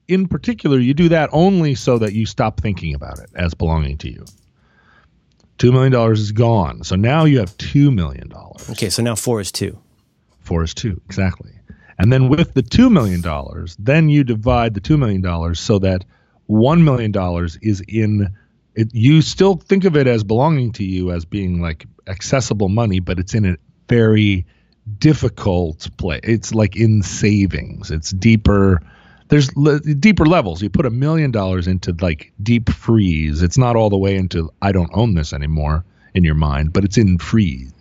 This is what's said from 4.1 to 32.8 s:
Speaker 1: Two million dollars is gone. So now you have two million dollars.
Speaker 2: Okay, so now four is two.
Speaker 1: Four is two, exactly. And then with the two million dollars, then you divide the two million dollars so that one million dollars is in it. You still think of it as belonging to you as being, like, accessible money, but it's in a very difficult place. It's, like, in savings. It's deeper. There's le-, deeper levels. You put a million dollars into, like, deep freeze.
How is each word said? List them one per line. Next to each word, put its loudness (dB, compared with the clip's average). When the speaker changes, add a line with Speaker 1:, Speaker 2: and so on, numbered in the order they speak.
Speaker 1:
Two -2
million 2
dollars 0
is -6
gone. -2
So -6
now 0
you 4
have -6
two 0
million -6
dollars. -20
Speaker 2:
Okay, -6
so -4
now -4
four -4
is -10
two. -8
Speaker 1:
Four -4
is -8
two, -8
exactly. -6
And 4
then 4
with 2
the 0
two 4
million 2
dollars, -8
then 2
you 4
divide 0
the -6
two 2
million 0
dollars -2
so 2
that -2
one 4
million 2
dollars -4
is -2
in -2
it. -2
You 4
still 2
think 0
of 2
it 2
as 2
belonging 0
to -8
you -4
as -4
being, -4
like, -8
accessible -2
money, 0
but -4
it's -6
in 0
a 0
very 2
difficult 0
place. -6
It's, -2
like, 2
in 2
savings. -2
It's -6
deeper. 4
There's 2
le-, 2
deeper 2
levels. 0
You -4
put 0
a -2
million 0
dollars -2
into, -2
like, -4
deep 0
freeze. 0